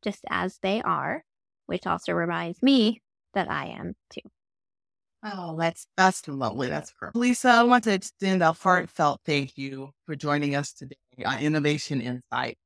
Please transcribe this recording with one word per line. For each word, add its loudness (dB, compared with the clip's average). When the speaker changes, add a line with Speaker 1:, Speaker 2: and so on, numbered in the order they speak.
Speaker 1:
just -6
as -2
they 0
are, -2
which -4
also -2
reminds -2
me 6
that 0
I -4
am -10
too. -14
Speaker 2:
Oh, -8
that's, -2
that's 4
lovely. -2
That's -6
perfect. -10
Lisa, 2
I 4
want 4
to 2
extend 0
a 6
heartfelt 0
thank -2
you -10
for -8
joining 0
us -4
today -18
on -2
Innovation 0
Insight. -6